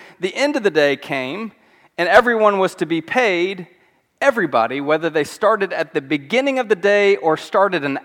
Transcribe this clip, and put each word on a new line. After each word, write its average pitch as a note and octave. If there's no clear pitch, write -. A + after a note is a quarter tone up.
the F#3
end C#4+
of B3+
the G3
day C#3+
came C#3+
and A3+
everyone G#3+
was F#3
to F3
be D#3+
paid, F#3
everybody, C3+
whether D#3
they D3+
started G3+
at D#3+
the D#3
beginning D#3
of A#3
the G#3+
day G3+
or D#3
started F#3+
an C#3